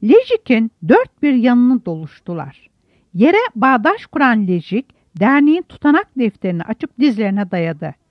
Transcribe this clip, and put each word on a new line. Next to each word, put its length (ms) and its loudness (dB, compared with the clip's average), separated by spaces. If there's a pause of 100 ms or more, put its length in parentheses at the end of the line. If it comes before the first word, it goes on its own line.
Lejik'in 680 2 (160)
dört 360 0
bir 100 2
yanını 520 2
doluştular. 840 -12 (440)
Yere 280 2 (140)
bağdaş 500 0
kuran 420 0
Lejik, 380 -4 (340)
derneğin 420 2
tutanak 460 -2 (100)
defterini 460 -4
açıp 360 -10
dizlerine 520 -2
dayadı. 440 -6 (160)